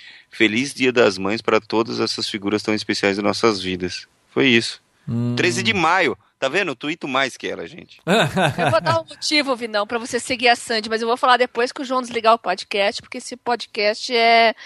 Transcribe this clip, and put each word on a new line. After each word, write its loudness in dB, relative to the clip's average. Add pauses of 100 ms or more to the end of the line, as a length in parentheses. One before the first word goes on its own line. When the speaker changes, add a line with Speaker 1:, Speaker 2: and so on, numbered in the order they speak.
(300)
Speaker 1:
"Feliz 0
Dia 2
das 4
Mães -2
para 2
todas -2
essas -4
figuras -4
tão -2
especiais -2
em -2
nossas 2
vidas." -6 (240)
Foi 2
isso. 2 (260)
Speaker 2:
Hum. -2
Speaker 1:
Treze 0
de 0
maio. 2 (220)
Tá 0
vendo? -2
Eu -10
tuito -8
mais 0
que -8
ela, -8
gente. -20
Speaker 2:
<laughs> 2
Speaker 3:
Eu 0
vou 2
dar 0
um -8
motivo, -2
Vinão, -4
pra -4
você -6
seguir 0
a 6
Sandy, -4
mas -2
eu -4
vou 0
falar 4
depois 0
que -10
o -8
João -2
desligar 2
o 2
podcast, -2
porque -14
esse -12
podcast -4
é, 6 (120)